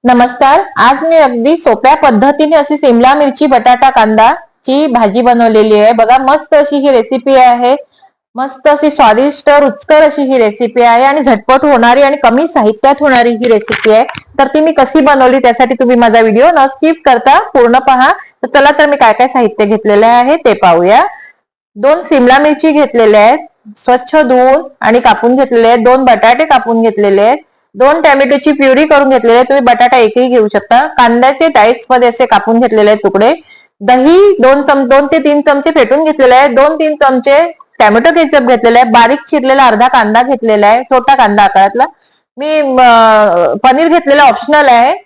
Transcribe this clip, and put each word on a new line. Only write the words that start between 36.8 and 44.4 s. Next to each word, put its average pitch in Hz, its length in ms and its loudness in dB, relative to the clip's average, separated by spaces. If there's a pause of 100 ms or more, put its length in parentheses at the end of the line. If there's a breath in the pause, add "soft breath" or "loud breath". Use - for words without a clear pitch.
चमचे 277 560 0 (280)
टोमॅटो 233 300 0
केचप 311 320 0
घेतलेला 233 380 0
आहे. 247 100 0
बारीक 233 300 0
चिरलेला 269 460 -2
अर्धा 226 220 2
कांदा 233 360 0
घेतलेला 220 440 -2
आहे, 233 160 0
छोटा 262 320 0
कांदा 208 280 0
आकारातला. 196 420 0 (520 soft breath)
मी, 302 220 -4
अ, 254 260 0 (800)
पनीर 269 240 2
घेतलेला 294 360 0
ऑप्शनल 285 440 0